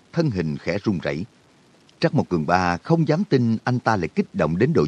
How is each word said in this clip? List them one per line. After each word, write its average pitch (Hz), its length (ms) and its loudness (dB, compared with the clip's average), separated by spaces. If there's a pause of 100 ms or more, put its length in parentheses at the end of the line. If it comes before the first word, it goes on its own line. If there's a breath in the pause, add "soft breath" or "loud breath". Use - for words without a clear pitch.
(140)
thân 160 180 0
hình 80 260 -2
khẽ 87 260 -4
run 98 160 -2
rẩy. 73 260 -6 (720)
Trắc 165 140 0
Mộc 143 160 0
Cường 80 160 0
Ba 87 320 2
không 165 300 0
dám 156 160 0
tin 120 400 2
anh 123 160 -2
ta 113 160 0
lại 85 120 -2
kích - 280 -4
động 82 220 0
đến 135 160 2
độ 85 140 4